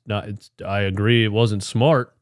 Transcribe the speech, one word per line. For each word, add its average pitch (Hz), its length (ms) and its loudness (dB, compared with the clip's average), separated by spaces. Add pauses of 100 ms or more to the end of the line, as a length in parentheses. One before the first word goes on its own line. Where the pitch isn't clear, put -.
not, 104 220 -6
it's, - 220 -14 (160)
I 98 140 -2
agree, 104 440 2
it 104 80 -2
wasn't 107 300 0
smart. 123 600 0